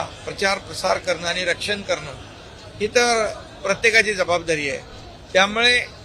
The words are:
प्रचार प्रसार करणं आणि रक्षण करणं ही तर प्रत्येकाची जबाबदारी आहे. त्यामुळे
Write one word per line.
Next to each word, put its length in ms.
प्रचार 320
प्रसार 400
करणं 300
आणि 180
रक्षण 360
करणं 320
ही 80
तर 380
प्रत्येकाची 500
जबाबदारी 560
आहे. 100
त्यामुळे 520